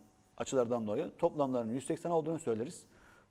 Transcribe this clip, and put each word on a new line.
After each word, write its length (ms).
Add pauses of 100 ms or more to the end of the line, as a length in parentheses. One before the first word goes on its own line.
(360)
açılardan 500
dolayı 320
toplamlarının 540
yüz 140
seksen 240
olduğunu 280
söyleriz. 460 (460)